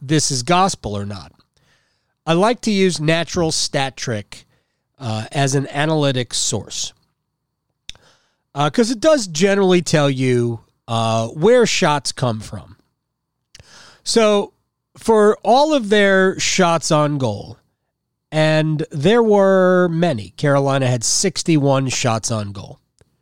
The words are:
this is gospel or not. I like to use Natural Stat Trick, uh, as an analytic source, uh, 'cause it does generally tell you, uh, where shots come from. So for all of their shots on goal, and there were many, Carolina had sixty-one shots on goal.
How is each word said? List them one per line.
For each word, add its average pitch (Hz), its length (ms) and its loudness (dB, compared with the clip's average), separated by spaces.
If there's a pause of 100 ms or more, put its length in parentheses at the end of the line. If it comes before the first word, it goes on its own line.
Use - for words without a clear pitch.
this 147 300 -2
is 127 100 -4
gospel 175 560 -2
or 101 80 -8
not. 98 260 -14 (920)
I 160 80 0
like 208 280 0
to 220 100 -2
use 190 280 0
Natural 160 520 -2
Stat 135 440 -4
Trick, - 500 -10 (540)
uh, 110 320 -6
as 139 220 -2
an 139 140 -2
analytic 143 680 -2
source, - 580 -6 (1600)
uh, 143 160 0
'cause 226 180 2
it 240 100 -6
does 294 280 2
generally 185 560 2
tell 147 260 2
you, 123 520 0 (260)
uh, 113 400 -2
where 214 400 2
shots 147 440 -2
come 113 280 -4
from. 98 380 -18 (1300)
So 208 500 0 (440)
for 214 460 4
all 285 320 4
of 220 140 0
their 196 500 2
shots 170 500 0
on 147 300 0
goal, 113 400 -6 (720)
and 156 580 0
there 180 320 2
were 190 680 4
many, 160 440 -2
Carolina 139 560 0
had 123 160 -2
sixty-one 139 840 0
shots 117 420 -2
on 104 200 -6
goal. 98 280 -18 (420)